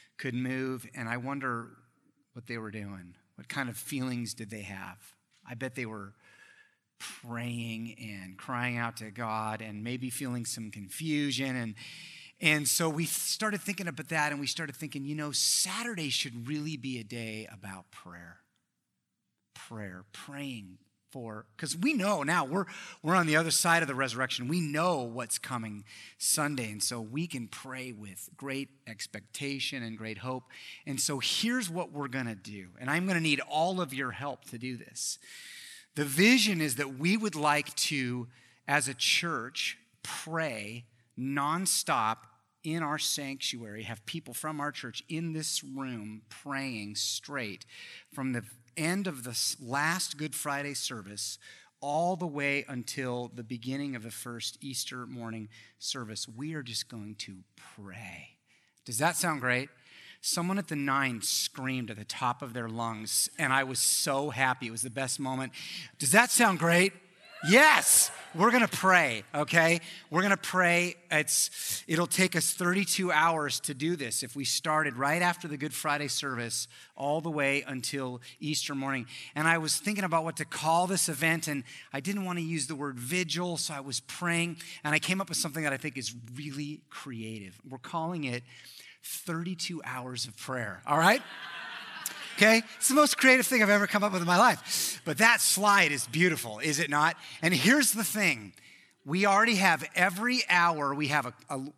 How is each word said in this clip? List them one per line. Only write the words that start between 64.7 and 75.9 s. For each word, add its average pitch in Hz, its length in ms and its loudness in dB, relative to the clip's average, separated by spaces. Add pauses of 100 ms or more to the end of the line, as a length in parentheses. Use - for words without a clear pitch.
was 113 120 -6
the 131 60 -4
best 127 300 -4
moment. 131 340 -4 (460)
Does 135 140 4
that 233 180 8
sound 196 300 6
great? 170 320 6 (580)
Yes, - 640 8 (240)
we're 214 160 8
gonna 233 160 6
pray, 156 560 6 (100)
okay? 160 460 4 (300)
We're 165 120 4
gonna 196 140 6
pray. 175 580 4 (160)
It's, - 800 0
it'll 170 180 4
take 185 300 4
us 165 160 2
thirty-two 180 580 2
hours 156 520 4
to 147 120 -4
do 156 220 0
this 127 260 -4
if 131 140 -8
we 139 80 -4
started 151 520 2
right 143 240 2
after 175 280 2
the 147 80 -4
Good 139 180 -6
Friday 147 320 0